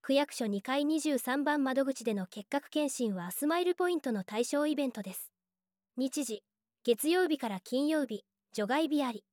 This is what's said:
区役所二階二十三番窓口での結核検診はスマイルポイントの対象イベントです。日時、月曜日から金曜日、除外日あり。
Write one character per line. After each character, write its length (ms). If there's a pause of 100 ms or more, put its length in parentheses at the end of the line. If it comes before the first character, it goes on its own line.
区 120
役 180
所 140
二 160
階 220
二 140
十 200
三 260
番 180
窓 220
口 200
で 100
の 120
結 220
核 220
検 220
診 220
は 160
ス 160
マ 140
イ 40
ル 100
ポ 140
イ 60
ン 60
ト 120
の 120
対 200
象 220
イ 80
ベ 120
ン 60
ト 100
で 100
す。 180 (640)
日 280
時、 180 (400)
月 260
曜 200
日 100
か 120
ら 100
金 260
曜 200
日、 180 (280)
除 140
外 220
日 160
あ 80
り。 100 (100)